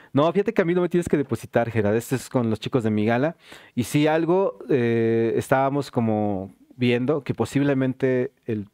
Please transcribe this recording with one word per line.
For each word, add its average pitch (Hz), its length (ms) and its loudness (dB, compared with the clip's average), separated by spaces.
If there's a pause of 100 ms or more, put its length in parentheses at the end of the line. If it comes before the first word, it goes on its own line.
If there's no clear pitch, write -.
(140)
No, 151 180 2
fíjate 202 220 0
que 208 80 0
a 180 40 2
mí 170 80 0
no 180 80 0
me 175 80 0
tienes 175 200 0
que 170 80 2
depositar, 120 520 -2
Gera. 107 260 2
Este 117 200 -2
es - 140 -6
con 120 200 0
los 107 100 -2
chicos - 240 -2
de 110 60 0
mi 107 160 0
gala. 123 300 0 (400)
Y 120 80 0
si 147 240 0
algo, 165 520 0 (100)
eh, 113 640 2
estábamos 135 560 0
como 104 640 -2 (220)
viendo 123 480 0
que - 100 -4
posiblemente 131 960 0 (140)
el 107 280 -6